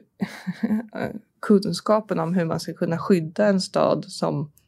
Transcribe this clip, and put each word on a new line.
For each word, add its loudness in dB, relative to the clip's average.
<laughs> -6
kunskapen 2
om -2
hur 2
man -2
ska -10
kunna -2
skydda 2
en 4
stad 0
som -4